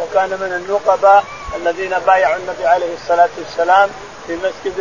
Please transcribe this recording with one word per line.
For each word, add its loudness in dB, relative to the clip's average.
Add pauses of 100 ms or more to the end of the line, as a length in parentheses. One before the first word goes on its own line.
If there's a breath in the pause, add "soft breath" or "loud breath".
وكان 0
من -6
النقباء 4 (320)
الذين -2
بايعوا 4
النبي -6
عليه 0
الصلاة 2 (100)
والسلام 2 (360)
في -8
مسجد، -6